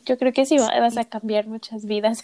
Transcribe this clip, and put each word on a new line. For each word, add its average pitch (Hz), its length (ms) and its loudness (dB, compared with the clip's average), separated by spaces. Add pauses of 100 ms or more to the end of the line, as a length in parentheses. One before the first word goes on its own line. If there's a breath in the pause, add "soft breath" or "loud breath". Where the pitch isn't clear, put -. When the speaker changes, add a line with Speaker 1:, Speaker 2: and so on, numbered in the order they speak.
Speaker 1:
Yo 254 120 0
creo 254 140 2
que 269 140 2
sí 294 120 4
va-, 240 220 2
vas 233 180 2
a 233 60 -2
Speaker 2:
Sí. 233 60 -8
Speaker 1:
cambiar 214 380 -2
muchas 220 380 -12
vidas. 214 380 0